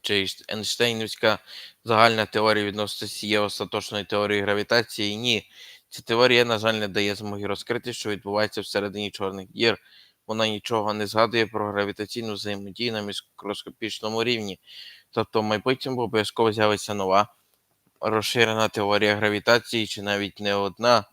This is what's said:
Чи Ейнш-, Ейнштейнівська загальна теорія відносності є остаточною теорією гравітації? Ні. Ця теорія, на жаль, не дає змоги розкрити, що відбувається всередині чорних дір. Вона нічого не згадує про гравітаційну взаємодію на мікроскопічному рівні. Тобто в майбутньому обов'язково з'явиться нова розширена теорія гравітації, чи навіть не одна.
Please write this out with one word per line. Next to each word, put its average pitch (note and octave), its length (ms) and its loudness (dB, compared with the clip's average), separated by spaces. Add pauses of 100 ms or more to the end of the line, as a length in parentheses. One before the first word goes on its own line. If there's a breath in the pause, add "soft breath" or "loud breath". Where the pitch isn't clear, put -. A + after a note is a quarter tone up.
Чи G#2 120 0
Ейнш-, G2 400 -4
Ейнштейнівська A2 840 0 (460 loud breath)
загальна A2 420 6
теорія G#2+ 380 2
відносності G#2 640 -6
є G#2 120 4
остаточною G#2 640 -4
теорією G#2 400 0
гравітації? G#2 720 0
Ні. A2+ 340 -2 (400 loud breath)
Ця - 120 -14
теорія, A#2+ 420 4
на A#2 140 0
жаль, A2 160 2
не G#2+ 140 -2
дає G2+ 260 0
змоги G2+ 320 -6
розкрити, A#2 460 -6
що - 180 -8
відбувається G#2 500 -2
всередині G2+ 500 -4
чорних F#2+ 420 -8
дір. A2+ 260 0 (480 soft breath)
Вона A2 220 -2
нічого G#2+ 460 -2
не G#2 120 -2
згадує A2 400 2
про G#2 260 -4
гравітаційну G#2 640 -4
взаємодію G2+ 580 -6
на G#2+ 100 -4
мікроскопічному G#2+ 1200 -6
рівні. A2 360 -4 (500 loud breath)
Тобто A2 300 0
в G#2+ 40 0
майбутньому B2 560 0
обов'язково A2 520 0
з'явиться G#2+ 420 2
нова G2 400 2 (680)
розширена A2 680 2
теорія G#2 480 2
гравітації, G#2+ 680 0
чи G#2 160 -10
навіть G2+ 380 -4
не G2+ 140 0
одна. G2+ 580 2